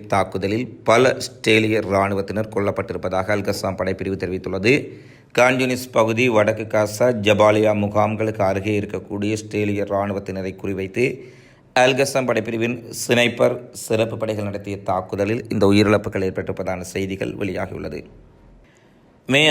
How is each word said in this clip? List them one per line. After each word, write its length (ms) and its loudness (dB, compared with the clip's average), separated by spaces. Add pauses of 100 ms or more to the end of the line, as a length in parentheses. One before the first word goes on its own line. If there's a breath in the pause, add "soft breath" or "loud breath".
(140)
தாக்குதலில் 520 -2 (220)
பல 300 6
இஸ்ரேலிய 580 2 (140)
இராணுவத்தினர் 640 0
கொல்லப்பட்டிருப்பதாக 800 -2
அல்கசாம் 440 -4
படைப்பிரிவு 420 -4
தெரிவித்துள்ளது. 520 0 (640 loud breath)
கான்யூனிஸ் 560 2
பகுதி, 300 2 (100)
வடக்கு 380 2
காசா, 340 2 (180)
ஜபாலியா 560 6
முகாம்களுக்கு 640 0
அருகே 360 0
இருக்கக்கூடிய 580 -4
இஸ்ரேலிய 500 -4
இராணுவத்தினரை 720 -4
குறிவைத்து 440 -4 (720 loud breath)
அல்கசாம் 520 2
படைப்பிரிவின் 480 -2 (240)
ஸ்னைப்பர் 560 2 (260)
சிறப்பு 380 -2
படைகள் 280 -4
நடத்திய 340 -8
தாக்குதலில் 640 -2
இந்த 180 0
உயிரிழப்புகள் 600 4
ஏற்பட்டிருப்பதான 640 -6
செய்திகள் 480 -4
வெளியாகியுள்ளது. 600 -6 (1300 soft breath)
மே 220 4